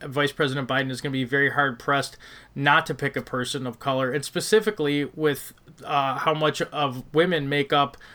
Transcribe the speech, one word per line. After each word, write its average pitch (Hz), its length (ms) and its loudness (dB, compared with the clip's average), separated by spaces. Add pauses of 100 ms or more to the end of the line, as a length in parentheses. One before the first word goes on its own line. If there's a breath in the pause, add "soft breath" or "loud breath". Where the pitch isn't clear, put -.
Vice 143 300 -2
President 135 380 -2
Biden 131 240 -2
is 123 80 -8
gonna 139 120 -6
be 131 120 0
very 139 260 2
hard-pressed 139 640 0 (380 loud breath)
not 151 320 4
to 151 80 -4
pick 139 220 -4
a 127 60 -4
person 127 440 -4
of 120 140 -10
color, 131 320 0
and 143 120 -4
specifically 170 840 0
with, 147 480 -2 (300)
uh, 139 340 0
how 160 160 2
much 151 280 0
of 135 400 -4 (100)
women 151 360 2
make 143 240 0
up 143 240 2 (180 loud breath)